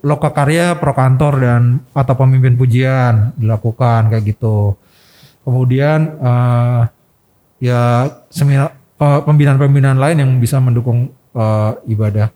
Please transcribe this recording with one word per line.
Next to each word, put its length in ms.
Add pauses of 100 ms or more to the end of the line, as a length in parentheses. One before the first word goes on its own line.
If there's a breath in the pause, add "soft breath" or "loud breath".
loka 300
karya 480
pro 160
kantor 400
dan 260 (300)
atau 240
pemimpin 400
pujian 800
dilakukan 720
kayak 160
gitu. 520 (680 soft breath)
Kemudian, 720
eh, 640 (800)
ya 480 (240)
seminar, 400 (240)
eh, 280
pembinaan-pembinaan 760
lain 200
yang 100 (100)
bisa 200
mendukung, 520 (240)
eh, 360 (200)
ibadah. 420